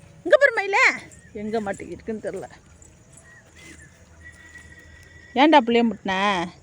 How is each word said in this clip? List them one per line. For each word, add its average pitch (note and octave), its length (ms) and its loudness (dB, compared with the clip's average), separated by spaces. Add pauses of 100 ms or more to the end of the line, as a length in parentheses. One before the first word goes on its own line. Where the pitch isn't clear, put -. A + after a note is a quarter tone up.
(260)
இங்க F#4+ 180 6
பாரு C5 160 2
மயிலே, G4+ 240 0 (600)
எங்க G#3+ 260 -4
மாட்டிக்கிட்டுக்குன்னு G3+ 580 -12
தெரியல. E3+ 220 -10 (3000)
ஏன்டா D4 240 6
பிள்ளைய A#3 240 2
முட்டின? G3 240 -8 (500)